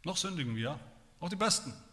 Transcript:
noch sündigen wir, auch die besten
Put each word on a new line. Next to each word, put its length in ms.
noch 120
sündigen 380
wir, 240
auch 100
die 60
besten 360